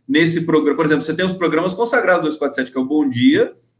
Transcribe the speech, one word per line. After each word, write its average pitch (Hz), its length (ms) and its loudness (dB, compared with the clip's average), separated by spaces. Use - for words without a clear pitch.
nesse 165 380 2
programa. 151 280 2
Por 156 120 0
exemplo, 151 160 0
você 160 120 -4
tem 185 120 -2
os 185 80 -4
programas 170 400 -2
consagrados 214 480 0
do 151 60 -2
dois 151 100 -6
quatro 139 160 -4
sete, 127 180 -6
que 135 60 -8
é - 20 0
o 131 60 -2
Bom 151 200 0
Dia, 131 480 2